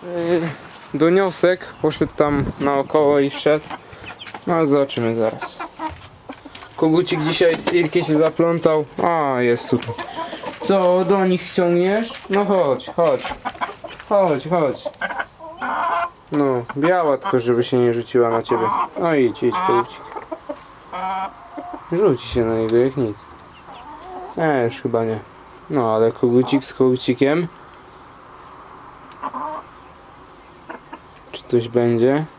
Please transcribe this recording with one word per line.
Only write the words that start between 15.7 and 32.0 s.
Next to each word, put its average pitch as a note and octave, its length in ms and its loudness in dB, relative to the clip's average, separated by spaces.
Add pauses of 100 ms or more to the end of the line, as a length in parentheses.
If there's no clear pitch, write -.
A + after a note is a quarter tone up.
No, D3 140 2 (320)
biała D#3 400 2
tylko, - 220 0
żeby A#2+ 240 2
się C3 140 0
nie A#2+ 160 4
rzuciła A#2+ 360 2
na A2+ 140 0
ciebie. A2+ 260 0 (300)
No E3 160 0
idź, A#2+ 280 0
idź, B2 120 0 (120)
kogucik. F#3 340 0 (1900)
Rzuci E3+ 360 2
się A#2+ 180 0
na A2+ 100 0
niego A2+ 220 2
jak C3 200 2
nic. A2+ 200 -2 (1200)
E, D3+ 260 2
już A#2 180 -2
chyba A#2 220 0
nie. A2 160 -2 (500)
No, A#2 260 0
ale A2+ 160 4
kogucik B2+ 540 2
z - 80 -10
kogucikiem. C3+ 760 2 (3750)
Czy - 120 -14
coś A#2 240 0
będzie? A#2+ 580 2 (140)